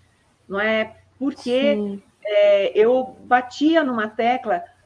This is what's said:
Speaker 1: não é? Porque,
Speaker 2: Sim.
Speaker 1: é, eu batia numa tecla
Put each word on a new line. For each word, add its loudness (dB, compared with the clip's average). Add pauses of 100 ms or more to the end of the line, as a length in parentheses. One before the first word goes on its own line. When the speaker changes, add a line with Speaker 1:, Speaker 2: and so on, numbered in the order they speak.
(480)
Speaker 1:
não -6
é? -4 (200)
Porque, -2
Speaker 2:
Sim. -8 (220)
Speaker 1:
é, 2
eu 2
batia 0
numa -2
tecla -2 (240)